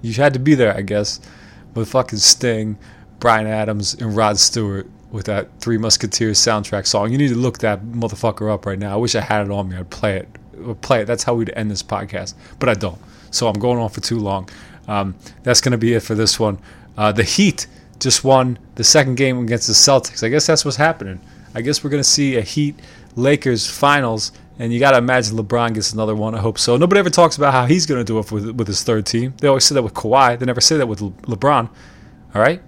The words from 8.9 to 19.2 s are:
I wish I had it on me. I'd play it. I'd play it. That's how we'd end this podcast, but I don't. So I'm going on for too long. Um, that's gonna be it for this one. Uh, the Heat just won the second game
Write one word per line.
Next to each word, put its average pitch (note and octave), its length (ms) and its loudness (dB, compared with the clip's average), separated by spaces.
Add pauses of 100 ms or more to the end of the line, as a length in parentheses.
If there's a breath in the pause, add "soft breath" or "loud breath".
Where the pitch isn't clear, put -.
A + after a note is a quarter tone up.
I G2+ 40 -2
wish A#2 180 -2
I A2 60 0
had G#2 260 -2
it G2 40 -6
on G2+ 180 -4
me. F2+ 80 -10
I'd F2+ 140 -12
play G2 280 -4
it. - 100 -12 (400)
I'd A2+ 140 -10
play A#2+ 200 0
it. G2+ 40 -4
That's A2+ 180 -4
how B2 100 0
we'd A2+ 220 -4
end G#2+ 140 -4
this F#2+ 120 -6
podcast, G2 520 -8 (240 loud breath)
but B2 100 0
I A#2 60 2
don't. F#2 240 -6 (320 loud breath)
So - 180 0
I'm G#2 100 -2
going A#2+ 200 0
on A2+ 100 -4
for - 120 -10
too A#2 180 -4
long. G2 300 -4 (400 loud breath)
Um, G2 280 -4 (260 loud breath)
that's B2 180 2
gonna B2 180 0
be A2+ 160 2
it A2+ 60 2
for A2 140 -4
this G#2 240 0
one. G#2 200 0 (380 loud breath)
Uh, G#2+ 160 2
the G#2 120 2
Heat - 420 0 (320 loud breath)
just - 260 0
won B2+ 340 4 (160)
the - 100 -6
second C3 320 4
game B2+ 260 0